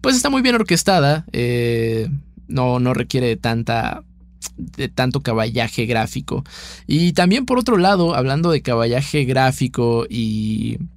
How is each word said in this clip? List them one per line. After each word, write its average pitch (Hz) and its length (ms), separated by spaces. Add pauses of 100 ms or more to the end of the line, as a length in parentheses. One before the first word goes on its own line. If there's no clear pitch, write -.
pues, 262 140
está 254 140
muy 269 120
bien 247 140
orquestada, 165 760
eh, 117 760 (380)
no, 127 320
no 123 140
requiere 127 340
de 113 100
tanta, 117 640 (540)
de - 320
tanto 127 320
caballaje 113 640
gráfico. 117 580 (420)
Y 170 280
también, 196 320
por 247 140
otro 233 180
lado, 175 380
hablando 143 360
de 151 100
caballaje 123 640
gráfico 127 840
y 110 680 (180)